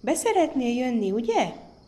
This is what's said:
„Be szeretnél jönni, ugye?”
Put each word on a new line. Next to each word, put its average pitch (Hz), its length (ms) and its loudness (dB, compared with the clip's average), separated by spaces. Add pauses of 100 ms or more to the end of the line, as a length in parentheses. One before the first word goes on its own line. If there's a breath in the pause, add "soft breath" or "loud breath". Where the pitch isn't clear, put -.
„Be 247 140 4
szeretnél 311 600 0
jönni, 240 360 -2
ugye?” 233 420 -2 (340)